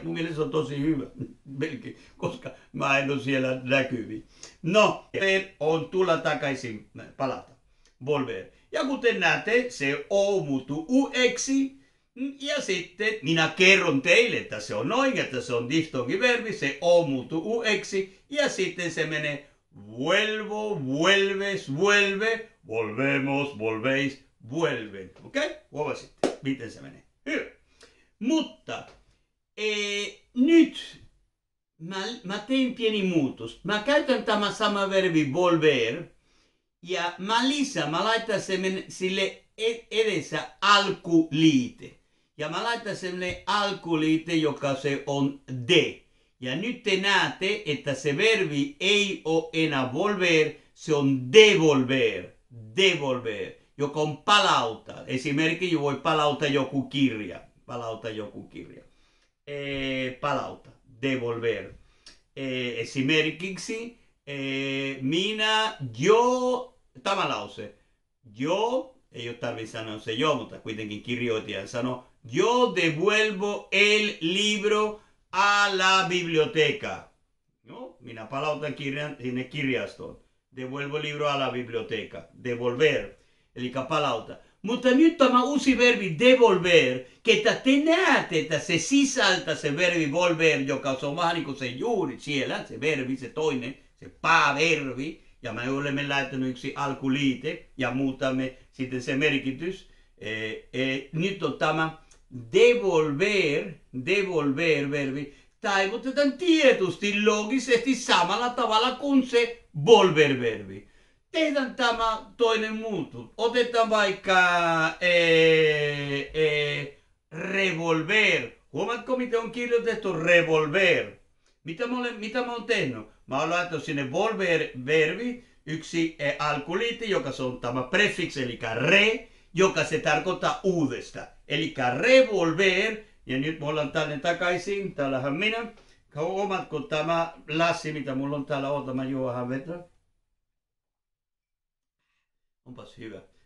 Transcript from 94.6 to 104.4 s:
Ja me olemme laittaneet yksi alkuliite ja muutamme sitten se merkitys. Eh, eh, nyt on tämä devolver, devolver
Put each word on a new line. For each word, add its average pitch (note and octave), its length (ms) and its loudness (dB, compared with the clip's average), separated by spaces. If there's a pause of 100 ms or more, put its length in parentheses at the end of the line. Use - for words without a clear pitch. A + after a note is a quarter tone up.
Ja A2+ 100 -8
me A#2+ 160 -6
olemme C#3 380 -2
laittaneet C3 440 -2
yksi C3+ 240 -10
alkuliite C#3 880 -2 (120)
ja B2 140 -2
muutamme C3 640 -2 (140)
sitten B2+ 300 -6
se C#3 140 -4
merkitys. C#3+ 760 -2 (280)
Eh, A2 460 -8 (100)
eh, C3+ 380 -2
nyt E3 320 -4
on C3+ 140 -2
tämä D#3+ 400 0 (560)
devolver, F3+ 1200 4 (320)
devolver D3 840 0